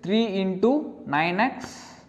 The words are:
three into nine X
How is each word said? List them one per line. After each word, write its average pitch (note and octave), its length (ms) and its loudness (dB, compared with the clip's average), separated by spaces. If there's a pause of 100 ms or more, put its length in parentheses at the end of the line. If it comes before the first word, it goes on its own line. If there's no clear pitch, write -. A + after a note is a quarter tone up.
three A3 240 2 (160)
into G#3 540 2 (100)
nine E3 340 0
X - 460 -2 (240)